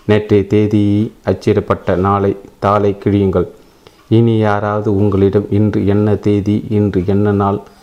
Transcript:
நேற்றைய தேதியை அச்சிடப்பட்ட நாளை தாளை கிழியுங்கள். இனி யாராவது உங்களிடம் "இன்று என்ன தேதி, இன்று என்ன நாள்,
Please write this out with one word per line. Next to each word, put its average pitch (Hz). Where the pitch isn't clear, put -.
நேற்றைய 107
தேதியை 104
அச்சிடப்பட்ட 98
நாளை 98
தாளை 101
கிழியுங்கள். 98
இனி 113
யாராவது 104
உங்களிடம் 98
"இன்று 101
என்ன 104
தேதி, 104
இன்று 101
என்ன 101
நாள், 101